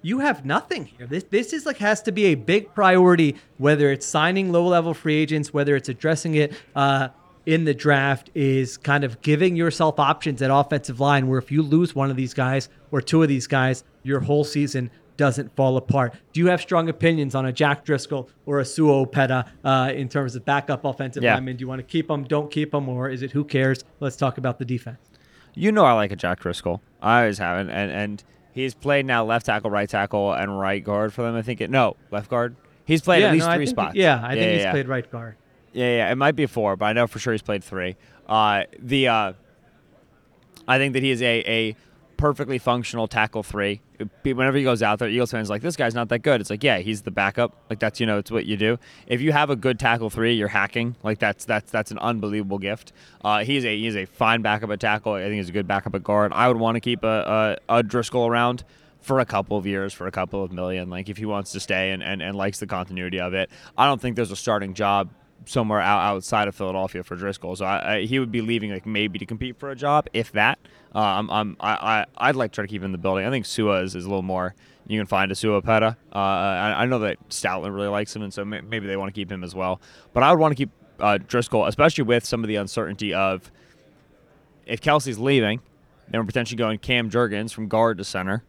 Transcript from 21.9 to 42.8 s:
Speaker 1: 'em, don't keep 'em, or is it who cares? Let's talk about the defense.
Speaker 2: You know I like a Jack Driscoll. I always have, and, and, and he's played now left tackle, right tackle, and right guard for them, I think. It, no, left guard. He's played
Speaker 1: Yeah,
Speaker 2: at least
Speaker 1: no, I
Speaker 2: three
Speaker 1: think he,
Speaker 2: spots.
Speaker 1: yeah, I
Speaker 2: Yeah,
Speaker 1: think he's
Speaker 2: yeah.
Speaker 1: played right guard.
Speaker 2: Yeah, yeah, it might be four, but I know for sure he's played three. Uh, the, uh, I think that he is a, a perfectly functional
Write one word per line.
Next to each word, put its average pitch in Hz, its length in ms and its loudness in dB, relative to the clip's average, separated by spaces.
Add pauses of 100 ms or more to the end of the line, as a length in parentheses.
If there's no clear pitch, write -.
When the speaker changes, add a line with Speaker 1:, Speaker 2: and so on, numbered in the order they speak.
Speaker 1:
'em, 143 140 -2
don't 147 260 -2
keep 151 240 -4
'em, 139 160 -2
or 127 200 -4
is 127 120 -8
it 135 100 -8
who 143 120 0
cares? 135 400 0 (160)
Let's 135 180 -6
talk 135 220 0
about 123 180 -2
the 131 80 -6
defense. 120 320 -6 (560)
Speaker 2:
You 214 180 2
know 208 140 6
I 123 80 8
like 104 180 2
a 98 40 -4
Jack 87 240 -2
Driscoll. 87 420 -4 (180)
I 117 220 4
always 104 160 2
have, 90 220 -2
and, 95 100 -4
and, 92 220 -4
and 104 320 -6 (320)
he's 131 180 -4
played 139 320 0
now 120 200 2
left 113 200 0
tackle, 107 240 0
right 101 180 0
tackle, 101 460 0
and 98 260 -2
right 98 240 -2
guard 104 300 -2
for 123 80 -6
them, 117 140 -2
I 113 80 -2
think. 117 180 -6
It, 95 80 -4
no, 123 260 4 (140)
left 101 200 -6
guard. 120 260 -2 (300)
He's 160 160 2
played 180 200 6
Speaker 1:
Yeah, 208 60 6
Speaker 2:
at 165 60 6
least 160 120 4
Speaker 1:
no, 170 60 2
I 170 60 4
Speaker 2:
three 147 80 0
Speaker 1:
think 254 120 -2
he, 104 60 0
Speaker 2:
spots. 80 120 -4
Speaker 1:
yeah, 156 280 4
I 123 100 -4
Speaker 2:
Yeah, 113 80 0
Speaker 1:
think 110 120 4
he's 101 80 2
Speaker 2:
yeah. 98 100 0
Speaker 1:
played 139 160 0
right 127 240 -4
guard. 117 240 -14 (380)
Speaker 2:
Yeah, 123 240 2
yeah, 107 140 2
it 123 40 2
might 139 220 2
be 151 80 2
four, 107 320 0
but 104 80 -2
I 110 80 2
know 120 120 2
for 107 140 -12
sure 117 140 -2
he's 104 80 -2
played 101 240 -4
three. 92 320 -6 (300)
Uh, 107 360 4 (160)
the, 127 300 2
uh, 107 240 2 (1300)
I 131 100 4
think 135 160 0
that 131 100 0
he 135 80 2
is 120 100 -2
a, 117 260 2
a 113 280 0 (420)
perfectly 139 400 0
functional 120 500 -2